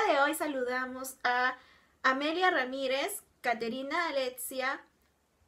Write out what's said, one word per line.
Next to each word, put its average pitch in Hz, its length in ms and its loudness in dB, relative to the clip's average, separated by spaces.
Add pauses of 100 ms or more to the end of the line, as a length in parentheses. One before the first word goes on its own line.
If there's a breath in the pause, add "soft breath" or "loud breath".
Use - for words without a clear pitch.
de 285 120 6
hoy 294 140 4
saludamos 254 920 -4
a 247 300 2 (480 loud breath)
Amelia 302 480 2
Ramírez, 269 720 0 (200)
Caterina 262 640 -2
Alexia, 262 720 -2 (680)